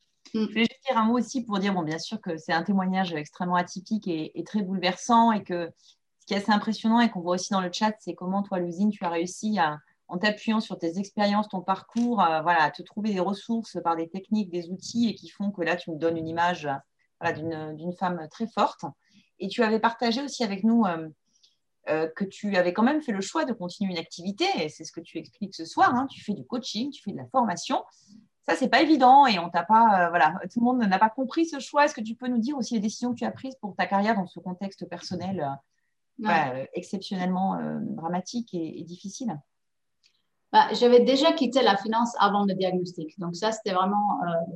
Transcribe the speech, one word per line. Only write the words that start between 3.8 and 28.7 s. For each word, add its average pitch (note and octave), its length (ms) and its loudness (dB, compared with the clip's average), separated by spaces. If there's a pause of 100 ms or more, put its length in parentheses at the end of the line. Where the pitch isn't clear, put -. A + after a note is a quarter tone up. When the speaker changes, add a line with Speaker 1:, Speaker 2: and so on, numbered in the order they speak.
Speaker 2:
et, D#3 300 -6
et E3+ 60 -6
très G#3 180 -4
bouleversant F#3+ 720 2
et G#3 120 -2
que F3 260 -4 (500)
ce - 60 -20
qui - 60 -4
est G3 60 0
assez G3 120 0
impressionnant A3 500 2
et A#3 100 4
qu'on F#3+ 100 -8
voit F3 140 0
aussi F#3 180 -4
dans G3 80 0
le F3+ 100 -2
chat, G#3+ 300 -2
c'est E3+ 140 -10
comment F#3 280 -4
toi, G3 160 -4
Luzine, F3 320 0
tu G3+ 140 -4
as F3 60 -2
réussi F3+ 480 -4
à, D3+ 200 0 (320)
en F3+ 80 -6
t'appuyant G#3+ 420 0
sur G3 180 -8
tes E3 200 -4
expériences, G#3 500 0
ton F#3+ 120 -8
parcours, G#3+ 600 -2
euh, D#3+ 180 2
voilà, E3 220 4
à D3 80 2
te F3 120 -12
trouver G#3 300 -4
des F#3 80 0
ressources G3+ 640 -4
par E3 100 2
des E3 140 -4
techniques, G3 420 -4
des E3+ 200 -6
outils A#3 380 -2
et G3 60 -4
qui - 140 -20
font G3+ 220 -6
que G3+ 100 -6
là, E3+ 160 -2
tu F3 140 -10
me D#3+ 60 -6
donnes E3 200 0
une D#3+ 120 -4
image, E3+ 360 -2
euh, C#3+ 80 -2 (480)
voilà, E3 160 -2
d'une, D#3 400 -8
d'une E3+ 160 -8
femme F3 380 -4
très - 160 -8
forte. - 380 -2 (540)
Et G3 100 -6
tu A#3 140 -2
avais A3 160 2
partagé A#3 440 0
aussi C#4 220 -6
avec G3 200 -4
nous, A3+ 200 4
euh, E3 240 -2 (840)
euh, D#3+ 260 0
que G3+ 80 -4
tu G3 320 -4
avais F3+ 160 4
quand G#3+ 100 2
même D4+ 200 2
fait B3 100 -4
le G3 80 -2
choix D#4 240 -2
de C4 80 -2
continuer F3+ 400 -6
une F3 60 -4
activité, G3 480 -6 (120)
et D3+ 120 -2
c'est D#3+ 140 -16
ce - 80 -18
que - 80 -14
tu - 180 -12
expliques F#3+ 360 -12
ce E3 120 -12
soir, E4 280 2
hein, B3+ 160 0
tu - 120 -20
fais G#3 100 -6
du - 120 -10
coaching, A#3+ 460 -6
tu - 120 -16
fais G3 100 -10
de D3 60 -8
la B2+ 80 -14
formation. B3 560 -2 (640)
Ça, - 80 2
c'est B3 140 0